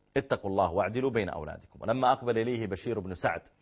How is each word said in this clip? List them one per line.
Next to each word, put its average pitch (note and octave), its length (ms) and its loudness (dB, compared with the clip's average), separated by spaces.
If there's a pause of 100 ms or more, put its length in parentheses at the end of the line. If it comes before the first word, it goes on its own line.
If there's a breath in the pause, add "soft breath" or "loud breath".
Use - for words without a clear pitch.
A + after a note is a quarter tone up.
(160)
اتقوا C3 340 0
الله F#2+ 200 4
واعدلوا G#2+ 400 0
بين G#2+ 180 0
أولادكم". D#2+ 520 -10
ولما B2+ 320 2
أقبل A#2+ 260 0
إليه A2+ 280 0
بشير G2+ 340 -4
بن F#2 140 -8
سعد، E2+ 340 -2 (140)